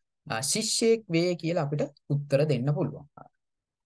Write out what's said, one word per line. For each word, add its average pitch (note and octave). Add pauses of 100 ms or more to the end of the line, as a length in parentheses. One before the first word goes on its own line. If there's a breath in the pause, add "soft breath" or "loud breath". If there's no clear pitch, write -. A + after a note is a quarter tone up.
(280)
අ, -
ශිෂ්‍යයෙක් A3+
වේ F3
කියලා E3+
අපිට D3 (220)
උත්තර C#3+
දෙන්න B2+
පුළුවන්. - (800)